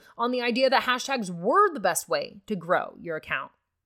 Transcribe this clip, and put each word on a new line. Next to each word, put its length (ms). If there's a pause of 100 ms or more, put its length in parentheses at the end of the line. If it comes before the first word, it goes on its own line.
(180)
on 140
the 100
idea 260
that 140
hashtags 480
were 420
the 80
best 300
way 280 (100)
to 80
grow 440
your 180
account, 340 (340)